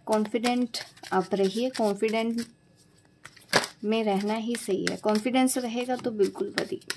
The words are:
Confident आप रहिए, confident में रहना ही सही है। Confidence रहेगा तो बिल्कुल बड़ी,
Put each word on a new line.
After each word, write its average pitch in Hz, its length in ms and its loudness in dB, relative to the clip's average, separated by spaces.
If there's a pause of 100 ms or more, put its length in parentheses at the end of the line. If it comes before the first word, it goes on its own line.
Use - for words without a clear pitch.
Confident 233 720 0 (360)
आप 185 200 2
रहिए, 196 360 2
confident 226 760 0 (1400)
में 220 200 2
रहना 202 300 0
ही 226 220 -2
सही 190 360 -2
है। - 60 -6
Confidence 254 600 2
रहेगा 247 380 -2
तो 247 160 -4
बिल्कुल 202 380 0
बड़ी, - 320 -6 (160)